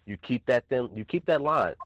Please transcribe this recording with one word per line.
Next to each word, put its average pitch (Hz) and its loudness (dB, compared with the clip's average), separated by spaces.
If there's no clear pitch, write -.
you 101 -10
keep - -4
that 123 2
thin, 123 0
you 110 -8
keep 175 -2
that 156 2
line. 143 2